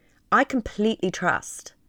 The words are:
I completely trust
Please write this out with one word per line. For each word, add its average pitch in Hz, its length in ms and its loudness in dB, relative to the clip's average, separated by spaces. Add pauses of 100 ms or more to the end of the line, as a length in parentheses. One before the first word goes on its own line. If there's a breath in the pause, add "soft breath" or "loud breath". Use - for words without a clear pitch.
(320 soft breath)
I 240 120 6
completely 214 640 0
trust - 640 -4 (140)